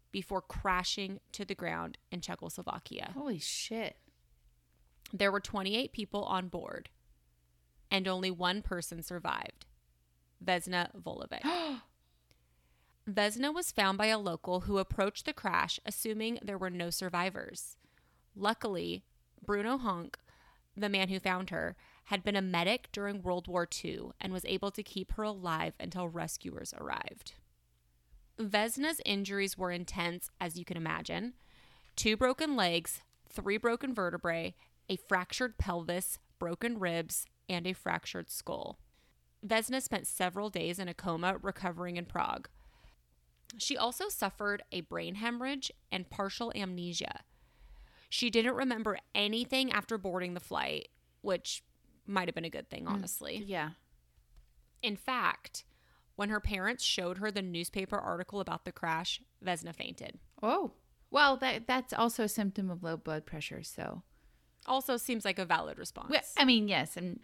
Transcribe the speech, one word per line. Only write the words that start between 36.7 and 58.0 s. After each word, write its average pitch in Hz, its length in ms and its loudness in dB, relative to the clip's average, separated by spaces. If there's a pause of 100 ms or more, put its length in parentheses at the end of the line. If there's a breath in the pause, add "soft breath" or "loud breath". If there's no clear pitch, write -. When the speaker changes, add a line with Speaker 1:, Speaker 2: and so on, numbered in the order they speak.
Speaker 1:
ribs, 170 480 0 (220)
and 175 180 -2
a 185 60 2
fractured - 580 -2
skull. - 480 -6 (680 soft breath)
Vesna 226 360 2
spent - 240 -2
several 190 440 0
days 175 280 -2
in 185 100 -4
a 170 60 -8
coma 175 480 0
recovering 180 540 -4
in 175 100 -4
Prague. - 420 0 (1080 soft breath)
She - 180 0
also 247 320 2
suffered 202 540 0 (100)
a 185 80 -2
brain 170 360 -4
hemorrhage 240 540 -2 (220)
and 185 160 -4
partial 208 480 -4
amnesia. 175 640 -4 (880 soft breath)
She - 220 2
didn't 233 240 6
remember 226 440 2 (160)
anything 233 560 2
after 208 280 0
boarding 180 340 -2
the 175 80 -6
flight, - 480 -2 (320)
which - 420 -2 (440)
might 190 220 2
have 165 60 -2
been 165 100 -2
a 165 60 -4
good - 200 -8
thing, - 140 -8
Speaker 2:
Mm, 170 60 -2
Speaker 1:
honestly. 196 560 -4
Speaker 2:
yeah. 165 240 -2 (1120)
Speaker 1:
In 208 140 -2
fact, - 680 0 (520 soft breath)
when 202 120 0
her 214 120 2
parents 208 440 0
showed 180 340 2
her 214 120 0
the 196 120 -2
newspaper 185 560 -2
article 185 420 -2